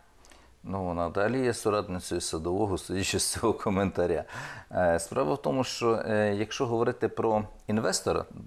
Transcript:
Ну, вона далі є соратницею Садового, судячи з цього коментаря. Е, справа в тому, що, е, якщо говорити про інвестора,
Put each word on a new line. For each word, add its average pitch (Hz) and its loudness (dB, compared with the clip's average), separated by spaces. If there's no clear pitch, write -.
Ну, 95 -4
вона 85 0
далі 107 2
є 120 2
соратницею 92 -2
Садового, 87 -2
судячи 92 -2
з - 0
цього 110 2
коментаря. 90 0
Е, 87 4
справа 143 0
в 135 -4
тому, 135 0
що, 117 0
е, 107 2
якщо 107 -2
говорити 117 2
про 110 2
інвестора, 107 0